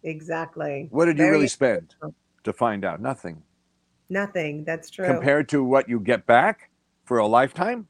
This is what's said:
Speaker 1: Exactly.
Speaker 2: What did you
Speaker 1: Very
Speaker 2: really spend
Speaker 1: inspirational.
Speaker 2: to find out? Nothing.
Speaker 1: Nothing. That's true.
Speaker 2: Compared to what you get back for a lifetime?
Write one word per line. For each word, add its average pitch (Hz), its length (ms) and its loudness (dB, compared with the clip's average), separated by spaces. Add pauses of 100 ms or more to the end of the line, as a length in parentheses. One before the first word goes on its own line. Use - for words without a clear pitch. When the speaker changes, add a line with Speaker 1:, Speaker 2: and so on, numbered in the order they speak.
Speaker 1:
Exactly. 156 880 -8
Speaker 2:
What 147 140 2
did 165 120 0
you 151 60 2
Speaker 1:
Very 156 140 4
Speaker 2:
really 143 100 2
spend 127 380 0
Speaker 1:
inspirational. - 280 -16 (300)
Speaker 2:
to 104 100 -6
find 104 320 -2
out? 85 160 -6
Nothing. 90 400 -10 (680)
Speaker 1:
Nothing. 180 540 -6
That's 165 280 -10
true. 190 160 -6
Speaker 2:
Compared 143 420 0
to 143 140 0
what 131 260 2
you 120 100 -2
get 107 280 -2
back 143 420 4 (360)
for 123 120 0
a 107 80 4
lifetime? 170 640 0